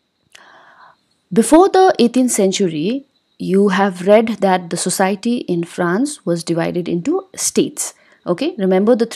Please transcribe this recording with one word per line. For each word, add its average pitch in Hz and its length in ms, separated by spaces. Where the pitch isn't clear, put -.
Before 302 380
the 381 300
eighteenth 240 320
century, 190 760
you 190 300
have 185 380
read 220 400
that 180 240
the 170 140
society 196 520
in 170 80
France 185 600
was 170 180
divided 170 460
into 214 380
states. - 560
Okay, 269 300
remember 196 400
the 226 200